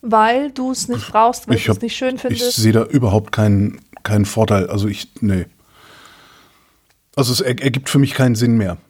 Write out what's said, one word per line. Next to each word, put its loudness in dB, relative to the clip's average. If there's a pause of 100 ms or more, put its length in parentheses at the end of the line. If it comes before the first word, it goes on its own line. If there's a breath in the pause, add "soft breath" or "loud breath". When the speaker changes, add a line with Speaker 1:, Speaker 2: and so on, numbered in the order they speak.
Speaker 1:
Weil 2
du's -6
nicht -6
brauchst, 0
weil 2
Speaker 2:
Ich -2
Speaker 1:
du's 2
Speaker 2:
hab, -8
Speaker 1:
nicht -6
schön -2
Speaker 2:
ich -10
Speaker 1:
findest? -2
Speaker 2:
sehe 2
da 4
überhaupt 0
keinen, 2 (220)
keinen 0
Vorteil. 0
Also -2
ich, -8 (120)
nee. 0 (1700 soft breath)
Also 0
es -2
er-, -2
ergibt -2
für 2
mich 0
keinen 2
Sinn 2
mehr. -2 (120)